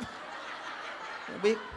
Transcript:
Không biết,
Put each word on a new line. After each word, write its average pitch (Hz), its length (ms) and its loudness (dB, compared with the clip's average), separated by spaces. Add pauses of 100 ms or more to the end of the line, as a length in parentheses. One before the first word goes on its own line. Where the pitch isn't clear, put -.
(1300)
Không - 160 -2
biết, 220 140 10 (200)